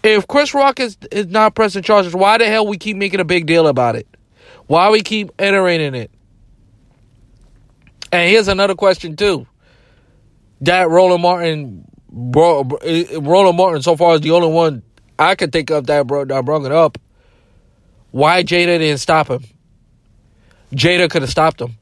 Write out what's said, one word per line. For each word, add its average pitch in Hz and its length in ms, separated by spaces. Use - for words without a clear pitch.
If 214 260
Chris 285 260
Rock 277 280
is, 220 160
is 202 160
not 214 280
pressing 196 280
charges, 196 300
why 196 240
the 226 80
hell 214 220
we 202 100
keep 202 200
making 196 240
a 165 40
big 170 200
deal 160 220
about 123 280
it? 110 100
Why 175 220
we 220 120
keep 208 300
iterating 180 540
it? 117 160
And 175 180
here's 208 200
another 196 260
question, 180 400
too. 170 320
That 175 300
Roland 180 320
Martin, 160 640
bro, 139 560
bro, 139 140
eh, 165 380
Roland 175 380
Martin 170 260
so 160 140
far 165 200
is 151 60
the 156 100
only 170 180
one 160 340
I 180 180
can 160 160
think 160 180
of 147 180
that 147 180
bro-, 139 200
that 135 180
brought 147 220
it 131 80
up. 160 240
Why 165 320
Jada 175 340
didn't 151 220
stop 156 300
him? 123 140
Jada 175 360
could 160 120
have 131 100
stopped 160 300
him. 120 200